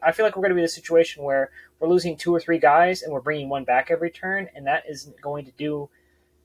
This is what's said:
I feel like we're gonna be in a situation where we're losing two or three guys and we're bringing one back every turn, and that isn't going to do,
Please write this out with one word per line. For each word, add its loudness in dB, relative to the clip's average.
I 2
feel 2
like 0
we're -4
gonna 2
be 2
in 2
a 2
situation 0
where -2
we're -2
losing 2
two 0
or 2
three 0
guys 4
and -8
we're -6
bringing -4
one -4
back 0
every -2
turn, -6
and -16
that -2
isn't -16
going -8
to -20
do, -6